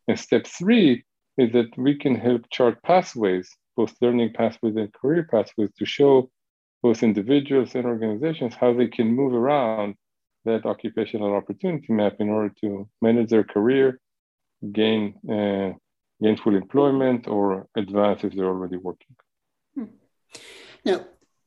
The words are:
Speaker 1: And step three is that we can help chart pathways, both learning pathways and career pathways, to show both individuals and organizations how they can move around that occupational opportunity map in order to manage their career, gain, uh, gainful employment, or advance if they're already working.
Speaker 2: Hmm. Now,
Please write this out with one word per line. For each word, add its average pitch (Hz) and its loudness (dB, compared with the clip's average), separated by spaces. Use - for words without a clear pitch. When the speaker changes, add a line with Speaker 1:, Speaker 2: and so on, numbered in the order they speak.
Speaker 1:
And 113 0
step - 0
three 180 2
is 117 4
that 117 2
we 135 0
can 143 -2
help 117 -2
chart 120 0
pathways, 107 0
both 110 -2
learning 120 2
pathways 113 -2
and 107 -6
career 160 -2
pathways, 104 -2
to 110 -4
show 135 4
both 117 2
individuals 123 0
and 123 -4
organizations 117 -4
how 123 2
they 120 2
can 117 0
move 127 0
around 113 0
that 113 -2
occupational 104 -4
opportunity 113 -4
map 104 0
in 107 -2
order 107 -2
to 101 -6
manage 113 2
their 107 4
career, 127 0
gain, 107 0
uh, 98 -4
gainful 107 2
employment, 135 0
or 101 -2
advance 101 0
if 92 -4
they're 95 -4
already 92 -6
working. 92 -12
Speaker 2:
Hmm. 254 -8
Now, 185 -2